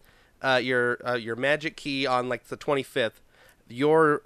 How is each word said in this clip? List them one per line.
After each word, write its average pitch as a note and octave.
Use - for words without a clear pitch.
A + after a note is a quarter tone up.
uh, C3
your, B2
uh, B2
your A2+
Magic D3
Key C#3
on, B2+
like, A#2+
the B2+
twenty-fifth, C3+
your, D3